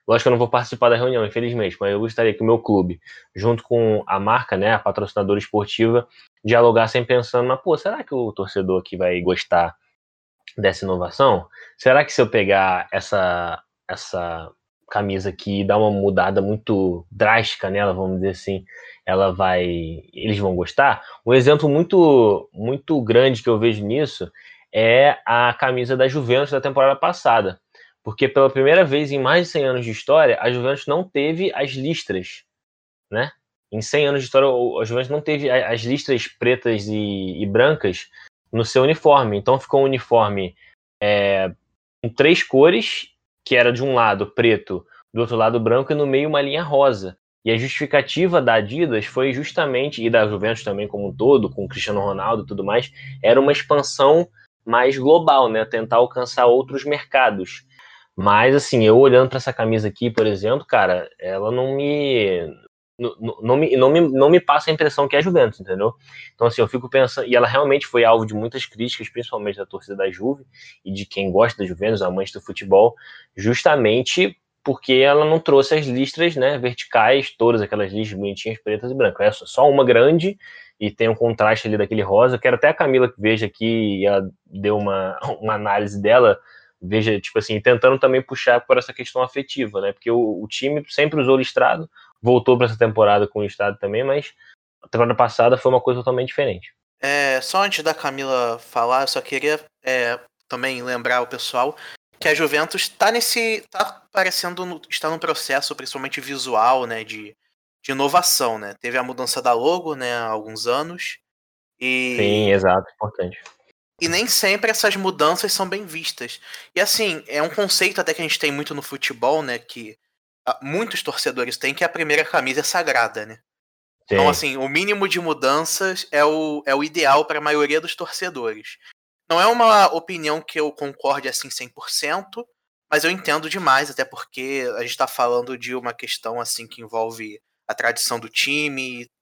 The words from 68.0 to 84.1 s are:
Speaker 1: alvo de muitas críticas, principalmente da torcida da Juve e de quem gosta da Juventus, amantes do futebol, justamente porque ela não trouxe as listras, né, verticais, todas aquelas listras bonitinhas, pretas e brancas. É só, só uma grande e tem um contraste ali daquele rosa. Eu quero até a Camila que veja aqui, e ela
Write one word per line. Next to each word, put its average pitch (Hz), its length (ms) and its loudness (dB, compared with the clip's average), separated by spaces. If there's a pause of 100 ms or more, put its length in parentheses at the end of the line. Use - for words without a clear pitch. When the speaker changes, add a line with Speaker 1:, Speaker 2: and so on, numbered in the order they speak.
Speaker 1:
alvo 113 220 4
de 107 80 -10
muitas 113 320 -8
críticas, 117 420 -10
principalmente 104 500 -8
da 98 100 -10
torcida 98 280 -14
da 98 140 -2
Juve 123 360 -6 (380)
e 95 80 -10
de 98 140 -8
quem 98 260 -4
gosta 104 300 2
da 95 60 -4
Juventus, 98 340 -4
amantes 92 320 -4
do 98 80 -14
futebol, 98 540 2 (420)
justamente 123 960 0 (280)
porque 135 300 -2
ela 143 300 4
não 156 160 2
trouxe 139 360 4
as 151 100 -2
listras, 135 500 -2
né, 139 220 0
verticais, 123 720 0
todas 113 320 2
aquelas 101 320 -4
listras 104 260 -6
bonitinhas, 101 380 -8
pretas 107 320 -6
e 131 60 -6
brancas. 104 320 0
É 101 40 4
só, - 140 -14
só 139 240 4
uma 139 160 4
grande 156 540 4 (400)
e 107 100 -2
tem 113 180 0
um 113 60 2
contraste 110 540 0
ali 107 100 0
daquele 104 240 -2
rosa. 107 340 4
Eu 113 40 -8
quero 127 160 2
até 147 140 4
a 160 40 2
Camila 131 340 2
que 107 140 -12
veja 110 240 2
aqui, 110 560 -2
e 98 60 0
ela 98 200 2 (160)